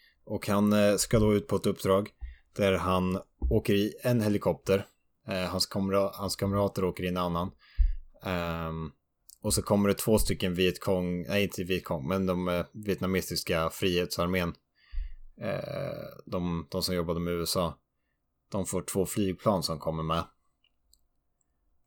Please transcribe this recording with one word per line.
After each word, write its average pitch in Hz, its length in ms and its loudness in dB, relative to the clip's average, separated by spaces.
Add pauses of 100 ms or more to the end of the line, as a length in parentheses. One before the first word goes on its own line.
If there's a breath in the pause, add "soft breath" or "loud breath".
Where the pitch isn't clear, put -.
(240 soft breath)
Och - 240 -6
han, 104 240 4
eh, 104 240 6
ska - 220 2
då 107 160 6
ut 101 140 0
på 101 80 0
ett 95 100 -2
uppdrag 98 440 2 (420 soft breath)
där 101 200 2
han 92 500 0 (280)
åker 107 240 2
i 104 280 2
en 123 180 2
helikopter. 98 680 0 (420)
Eh, 92 160 -2
hans 90 220 -2
kamra-, 98 480 0
hans 98 220 -6
kamrater 98 480 0
åker 90 200 -2
i 90 40 -2
en 90 80 -2
annan. 90 340 -2 (720 loud breath)
Ehm, 82 680 -4 (500)
och 107 140 -2
så 98 80 0
kommer 101 260 4
det 98 60 6
två 110 240 2
stycken 92 360 0
Viet 90 260 2
Cong, 90 460 0
nej, 101 160 2
inte 92 220 -2
Viet 90 200 -2
Cong, 76 240 -4
men 95 180 0
de, 90 220 0
eh, 87 240 0
vietnamesiska 92 1000 -2
frihetsarmén. 90 840 0 (840 soft breath)
Eh, - 640 -6 (220)
de, 87 440 -4
de 90 120 -4
som 90 120 -2
jobbade 85 260 0
med 87 140 -2
U 85 80 -2
S 82 140 -2
A. 85 220 -2 (720)
De 98 180 -4
får 92 160 -4
två 92 240 0
flygplan 95 560 0
som 80 160 -4
kommer 80 240 -4
med. 82 220 -2 (1600)